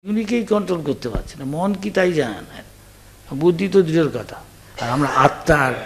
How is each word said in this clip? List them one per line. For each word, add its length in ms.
এগুলিকেই 420
কন্ট্রোল 360
করতে 260
পারছে 300
না, 60
মন 300
কি 160
তাই 220
জানে 220
না, 280
বুদ্ধি 340
তো 140
দূরের 260
কথা। 340
আর 100
আমরা 180
আত্মার 640